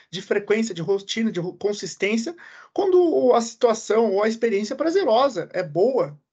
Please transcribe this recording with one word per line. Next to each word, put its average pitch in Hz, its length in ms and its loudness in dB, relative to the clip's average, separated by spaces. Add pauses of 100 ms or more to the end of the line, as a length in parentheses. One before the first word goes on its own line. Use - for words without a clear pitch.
(100)
de 175 100 -10
frequência, 208 540 -2
de 165 80 -6
rotina, 196 500 -2
de 175 80 -4
ro-, 175 160 -6
consistência, 208 800 -4 (380)
quando 370 280 4
o, 269 320 4
a 233 60 4
situação 226 720 0
ou 196 100 2
a 220 60 2
experiência 226 460 -2
é - 20 -12
prazerosa, 277 760 0
é 180 100 -4
boa. 170 560 0 (140)